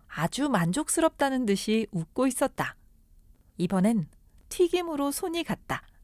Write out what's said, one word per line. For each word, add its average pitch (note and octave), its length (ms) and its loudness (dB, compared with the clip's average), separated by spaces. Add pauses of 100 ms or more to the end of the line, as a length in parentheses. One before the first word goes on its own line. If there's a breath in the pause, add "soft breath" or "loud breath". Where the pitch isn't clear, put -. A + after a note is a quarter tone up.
아주 G3+ 420 -2
만족스럽다는 C4+ 960 0
듯이 G#3+ 440 0
웃고 F3+ 380 -2
있었다. - 480 -2 (840)
이번엔 F#3 500 2 (400)
튀김으로 E4+ 640 0
손이 E4+ 340 -4
갔다. - 380 -6 (220)